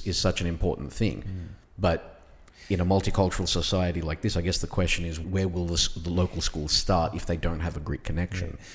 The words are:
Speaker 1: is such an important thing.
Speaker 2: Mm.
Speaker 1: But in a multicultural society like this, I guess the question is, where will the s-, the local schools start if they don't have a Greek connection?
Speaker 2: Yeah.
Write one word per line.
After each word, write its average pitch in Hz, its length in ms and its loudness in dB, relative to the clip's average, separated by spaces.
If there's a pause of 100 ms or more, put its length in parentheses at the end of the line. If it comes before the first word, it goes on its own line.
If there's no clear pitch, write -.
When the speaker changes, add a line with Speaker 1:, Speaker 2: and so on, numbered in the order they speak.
Speaker 1:
is 92 120 0
such 92 240 2
an 87 60 0
important 80 460 0
thing. 107 300 -2
Speaker 2:
Mm. 92 240 -6 (320)
Speaker 1:
But 87 420 0 (480)
in 95 100 2
a 90 60 2
multicultural 92 640 4
society 90 540 0
like 78 200 -4
this, 104 160 0
I 87 40 2
guess 87 180 0
the - 80 -2
question 85 380 0
is, 80 140 -4
where 95 280 0
will 87 180 -2
the 85 80 -2
s-, - 160 2
the 82 220 -4
local 90 300 2
schools 76 300 -2
start 85 440 4
if 87 100 -4
they 85 120 0
don't 82 240 0
have 82 140 -2
a 76 60 -6
Greek 73 220 -6
connection? 90 560 -2
Speaker 2:
Yeah. - 160 -18